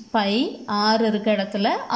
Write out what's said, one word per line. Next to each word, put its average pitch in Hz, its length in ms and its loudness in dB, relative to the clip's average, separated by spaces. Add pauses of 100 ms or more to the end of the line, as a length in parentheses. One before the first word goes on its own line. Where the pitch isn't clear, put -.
(160)
pi 202 180 2 (600)
r 220 40 2 (120)
இருக்க 214 260 0
இடத்துல 202 380 0 (200)